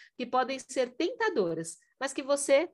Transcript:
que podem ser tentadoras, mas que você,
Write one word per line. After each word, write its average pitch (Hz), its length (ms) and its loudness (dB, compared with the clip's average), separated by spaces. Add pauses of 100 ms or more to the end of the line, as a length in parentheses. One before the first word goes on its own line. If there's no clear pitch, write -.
(160)
que 254 100 -6
podem 254 320 0
ser 247 380 -4
tentadoras, 311 800 -2 (240)
mas 277 140 -4
que 285 100 -6
você, 285 500 4